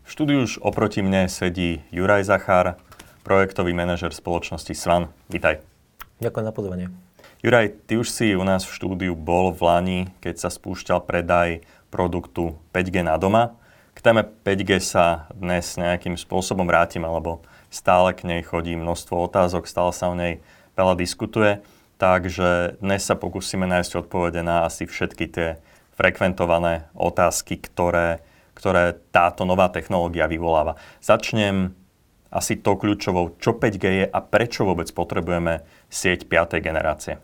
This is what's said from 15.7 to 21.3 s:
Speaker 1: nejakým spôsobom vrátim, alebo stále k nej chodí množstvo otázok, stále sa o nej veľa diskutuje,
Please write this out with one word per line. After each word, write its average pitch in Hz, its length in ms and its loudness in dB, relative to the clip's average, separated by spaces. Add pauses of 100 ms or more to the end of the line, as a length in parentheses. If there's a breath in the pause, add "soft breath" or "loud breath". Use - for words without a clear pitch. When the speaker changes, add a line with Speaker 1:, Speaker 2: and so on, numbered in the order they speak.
Speaker 1:
nejakým 87 400 -2
spôsobom 92 480 -2
vrátim, 85 400 2
alebo 82 400 -6 (240 soft breath)
stále 92 480 4
k - 100 -12
nej 85 140 -2
chodí 85 340 -4
množstvo 85 540 -4
otázok, 90 400 0
stále 90 240 0
sa - 160 -4
o 87 80 -4
nej 87 240 -4 (340 soft breath)
veľa 92 220 2
diskutuje, 101 640 0 (400 soft breath)